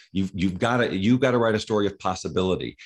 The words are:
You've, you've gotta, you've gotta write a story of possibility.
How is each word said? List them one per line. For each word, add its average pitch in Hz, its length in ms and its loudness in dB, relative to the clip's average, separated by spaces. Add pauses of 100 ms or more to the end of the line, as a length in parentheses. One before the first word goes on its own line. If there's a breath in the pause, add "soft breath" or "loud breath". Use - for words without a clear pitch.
(120 soft breath)
You've, 95 220 -2
you've 92 260 -2
gotta, 117 340 0
you've 113 260 2
gotta 127 180 2
write 113 180 2
a - 20 2
story 104 280 0
of 95 120 -6
possibility. 92 880 -2